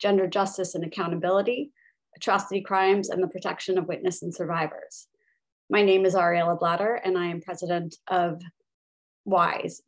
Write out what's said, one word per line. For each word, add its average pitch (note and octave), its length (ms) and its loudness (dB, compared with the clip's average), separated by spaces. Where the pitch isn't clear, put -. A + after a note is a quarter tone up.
Gender G3 260 4
Justice F#3+ 480 -2
and E3+ 80 -4
Accountability, F#3 880 -2
Atrocity G3+ 460 -2
Crimes F#3+ 500 2
and F#3 140 0
the F3+ 60 -2
Protection F#3 480 -4
of F3 100 -2
Witness F3+ 340 -4
and E3+ 140 -8
Survivors. D#3+ 720 -6
My G#3 120 4
name F#3+ 240 6
is F#3 100 4
Ariella E3+ 440 4
Blatter, G3 360 0
and F#3 220 0
I F3 100 0
am E3+ 120 -6
president E3+ 560 -6
of F3 320 0
WISE, E3+ 640 0